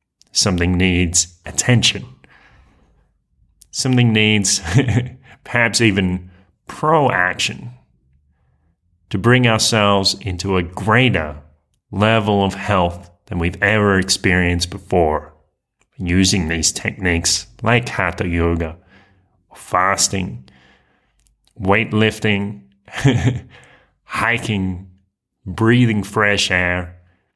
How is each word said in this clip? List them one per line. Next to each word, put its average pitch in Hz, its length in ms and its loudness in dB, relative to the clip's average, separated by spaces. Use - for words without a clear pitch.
something 90 460 0
needs 90 680 0
attention, - 600 0
something 123 400 2
needs 107 500 2
<laughs> - 400 -16
perhaps 117 360 0
even 95 500 0
pro-action 120 1000 0
to 107 80 -4
bring 120 300 4
ourselves 104 720 2
into 92 360 -4
a 90 60 0
greater 87 760 0
level 104 520 2
of 92 100 0
health 90 560 -2
than 92 120 -6
we've 85 240 -4
ever 101 340 2
experienced 90 720 0
before, 85 640 -2
using 92 500 0
these 82 240 -2
techniques - 760 -4
like 120 240 0
Hatha 90 400 -4
Yoga, 85 500 -2
fasting, 92 920 -2
weightlifting, 104 1040 0
<laughs> - 600 0
hiking, 98 880 -4
breathing 110 580 2
fresh 104 480 0
air, 90 480 -2